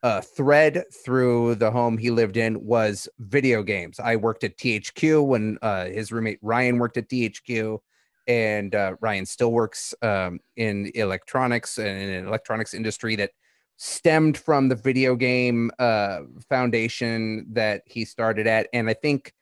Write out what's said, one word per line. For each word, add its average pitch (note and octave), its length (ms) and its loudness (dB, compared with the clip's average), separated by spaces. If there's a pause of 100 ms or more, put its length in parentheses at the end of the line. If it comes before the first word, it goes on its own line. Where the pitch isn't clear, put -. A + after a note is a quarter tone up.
uh, G#2+ 200 0
thread D3 640 4 (180)
through A#2+ 520 2
the A2 160 2
home A#2+ 260 0
he A#2 120 -2
lived A2+ 280 0
in, A2+ 260 -2
was G#2+ 460 0 (100)
video A#2+ 440 2
games. F#2 360 -4
I A#2 160 0
worked A2 280 -2
at G#2 140 -6
T A#2+ 160 -2
H - 220 -6
Q D#3 260 4
when, A2 400 0
uh, G2 240 -2
his G#2 260 -8
roommate A2 300 -4
Ryan A#2+ 380 2
worked A#2+ 180 -2
at A#2+ 120 -6
T B2 160 -2
H - 180 -8
Q, A2 380 -4 (460)
and, G#2+ 480 0
uh, G2 260 0
Ryan G2+ 240 -2
still A#2 260 -2
works, A#2 500 -2
um, F#2+ 380 -2 (160)
in G2+ 400 -2
electronics A#2 840 -2
and G#2+ 80 -4 (120)
in G2 100 -6
an F#2 180 -6
electronics A2 460 -6
industry A2 420 -4
that G2+ 160 -2 (460)
stemmed D#3 600 2
from C#3 320 2
the B2+ 60 2
video B2+ 400 2
game, B2 640 0
uh, G#2 400 0 (300)
foundation A2+ 1000 -2
that G#2+ 360 -2
he A2+ 200 -8
started A2 400 -2
at. A2 280 2
And A#2 160 0
I A2 40 2
think C#3+ 480 -2